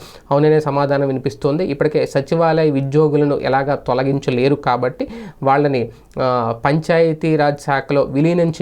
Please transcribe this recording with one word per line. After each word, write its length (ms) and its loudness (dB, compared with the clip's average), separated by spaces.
అవుననే 300 4
సమాధానం 460 0
వినిపిస్తోంది. 580 -2
ఇప్పటికే 420 0
సచివాలయ 640 0
ఉద్యోగులను 640 2
ఎలాగా 400 0
తొలగించలేరు 800 0
కాబట్టి 540 -2
వాళ్ళని, 460 0
ఆ, 420 -2
పంచాయతీరాజ్ 960 0
శాఖలో 420 0
విలీనం 600 0